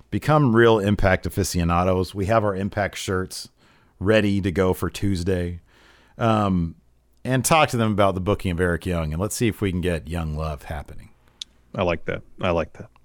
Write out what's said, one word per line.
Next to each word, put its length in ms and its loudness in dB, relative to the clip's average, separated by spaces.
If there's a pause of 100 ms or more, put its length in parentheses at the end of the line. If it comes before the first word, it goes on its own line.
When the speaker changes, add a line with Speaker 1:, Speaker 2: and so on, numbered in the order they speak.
(100)
Speaker 1:
become 440 2
real 260 8
Impact 460 2
aficionados. 880 0
We 120 -4
have 180 4
our 120 0
Impact 400 -4
shirts 520 -6 (520)
ready 420 2
to 80 -2
go 240 2
for 160 -4
Tuesday, 720 -4 (580)
um, 560 0 (500)
and 200 -2
talk 260 4
to 60 -2
them 160 2
about 220 2
the 60 -4
booking 300 -2
of 100 -2
Eric 240 0
Young, 280 -4
and 100 -4
let's 140 -4
see 120 0
if 140 -4
we 80 0
can 100 -2
get 280 -2
Young 280 -6
Love 280 -6
happening. 460 -12 (640)
Speaker 2:
I 80 -2
like 220 0
that. 180 -6 (200)
I 80 0
like 240 -2
that. 160 -18 (140)